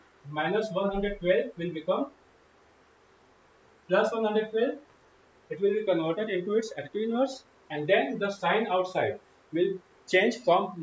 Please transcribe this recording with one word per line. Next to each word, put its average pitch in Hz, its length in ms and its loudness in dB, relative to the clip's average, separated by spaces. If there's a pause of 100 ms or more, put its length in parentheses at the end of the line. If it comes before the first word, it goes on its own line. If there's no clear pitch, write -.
(320)
minus 175 400 -2
one 196 200 0
hundred 202 280 -2
twelve 185 380 2
will 170 140 -4
become 185 360 -2 (1800)
plus 208 240 2
one 226 140 0
hundred 214 260 0
twelve. 254 240 0 (760)
It 156 120 -8
will 202 120 4
be 214 100 -2
converted 175 460 0
into 190 260 -2
its 220 180 -2
additive - 300 -6
inverse, 240 400 -2 (260)
and 151 180 -4
then 233 300 2
the 202 140 -2
sign 190 360 0
outside 180 520 0 (320)
will 185 220 2 (400)
change 214 320 4
from 190 260 4 (120)